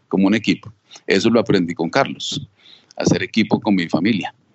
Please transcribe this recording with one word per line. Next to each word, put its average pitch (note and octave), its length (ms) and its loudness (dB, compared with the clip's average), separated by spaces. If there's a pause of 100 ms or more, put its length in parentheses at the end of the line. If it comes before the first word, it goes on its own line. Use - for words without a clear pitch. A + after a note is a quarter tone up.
como F#2 180 2
un G2 80 4
equipo. - 380 -2 (340)
Eso G2 240 0
lo A#2 80 4
aprendí F#2+ 360 0
con E2 160 -4
Carlos, - 580 -4 (480)
hacer - 260 2
equipo - 380 0
con G2+ 140 2
mi E2+ 140 0
familia. G2 460 -2 (200)